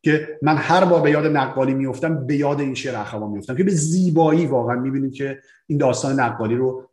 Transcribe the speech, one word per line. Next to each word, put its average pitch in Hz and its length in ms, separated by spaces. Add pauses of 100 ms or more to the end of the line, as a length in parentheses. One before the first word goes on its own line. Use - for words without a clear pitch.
که 151 380
من 151 160
هر 180 280
بار 170 160
به 147 100
یاد 151 140
نقالی 135 480
می‌افتم، 135 540
به 147 80
یاد 143 240
این 135 140
شعر 127 220
اخوان 104 360
می‌افتم 104 240
که 175 80
به 196 80
زیبایی 160 720
واقعاً 123 300
می‌بینید 135 380
که 135 280 (260)
این 147 100
داستان 135 420
نقالی 113 360
رو 131 380